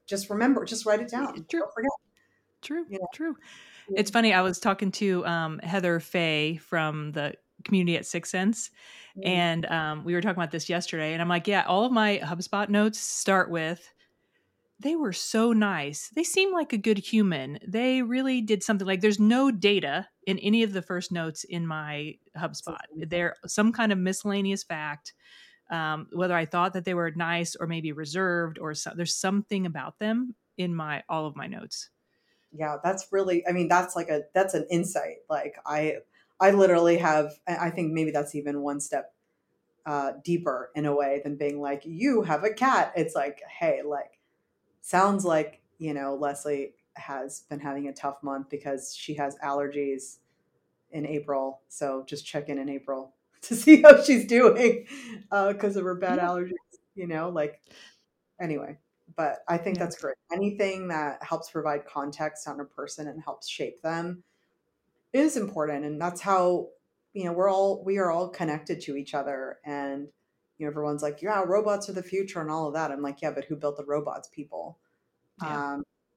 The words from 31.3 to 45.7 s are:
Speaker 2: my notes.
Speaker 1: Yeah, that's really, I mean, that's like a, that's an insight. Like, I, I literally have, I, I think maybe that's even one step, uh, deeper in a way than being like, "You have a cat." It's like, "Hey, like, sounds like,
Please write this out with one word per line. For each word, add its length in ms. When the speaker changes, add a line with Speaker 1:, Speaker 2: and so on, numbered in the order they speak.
Speaker 2:
my 120
notes. 420
Speaker 1:
Yeah, 300
that's 300
really, 360
I 40
mean, 160
that's 280
like 140
a, 140
that's 200
an 160
insight. 480
Like, 360
I, 320
I 120
literally 460
have, 360
I, 200
I 20
think 220
maybe 200
that's 220
even 280
one 180
step, 340
uh, 280
deeper 500
in 120
a 100
way 280
than 120
being 240
like, 260
"You 360
have 240
a 80
cat." 420
It's 180
like, 280
"Hey, 240
like, 360
sounds 460
like, 380